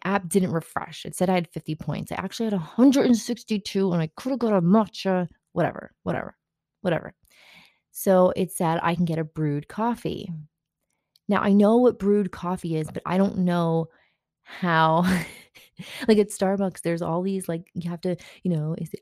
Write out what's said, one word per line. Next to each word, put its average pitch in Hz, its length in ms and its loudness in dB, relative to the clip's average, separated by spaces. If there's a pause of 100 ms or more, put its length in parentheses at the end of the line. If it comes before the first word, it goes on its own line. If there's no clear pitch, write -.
app 190 240 -2
didn't 180 260 0
refresh. - 520 -6
It - 100 -10
said 180 140 0
I 185 60 2
had 175 140 -2
fifty 156 260 -8
points. - 360 -8
I - 40 -6
actually 196 300 -6
had 214 80 -2
a 196 40 0
hundred 254 480 4
and 240 120 4
sixty-two, 196 760 -2
and 170 80 0
I 160 140 -2
coulda 262 220 -4
got 226 160 0
a 185 80 4
matcha, 185 680 2 (220)
whatever, - 400 -4 (120)
whatever, - 320 -6 (460)
whatever. 170 320 -4 (800)
So 185 440 4
it 185 160 -2
said 165 300 -2
I 170 140 0
can 175 100 0
get 160 140 -2
a 160 40 -4
brewed 151 440 -4
coffee. 226 640 -6 (960)
Now, 202 140 2
I 196 100 2
know 208 260 6
what 247 220 4
brewed 202 320 2
coffee 175 440 -6
is, 156 160 -2
but - 140 -10
I 175 120 0
don't 196 220 2
know 170 500 0 (540)
how, 160 580 2
<laughs> - 1080 -6
like, 214 120 6
at 202 100 0
Starbucks, 196 520 -2
there's 170 200 -2
all 170 200 -2
these, 190 280 -4
like, 170 240 -8
you 170 160 -8
have 170 120 -8
to, 180 140 -2 (280)
you 180 80 0
know, 156 260 -2
is - 160 -10
it, - 80 -16